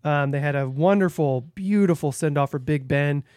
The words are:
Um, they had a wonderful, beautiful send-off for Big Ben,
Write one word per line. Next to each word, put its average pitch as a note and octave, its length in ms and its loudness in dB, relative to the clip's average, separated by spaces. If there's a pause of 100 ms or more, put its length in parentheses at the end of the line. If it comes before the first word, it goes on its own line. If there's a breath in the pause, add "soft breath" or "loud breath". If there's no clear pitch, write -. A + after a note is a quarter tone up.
Um, C#3+ 280 0
they C#3+ 80 -2
had C#3+ 160 -2
a C#3 140 -2
wonderful, D#3 720 2
beautiful F#3 680 0
send-off C#3+ 400 0
for C#3+ 80 -4
Big C3+ 280 -2
Ben, C#3+ 360 0 (140)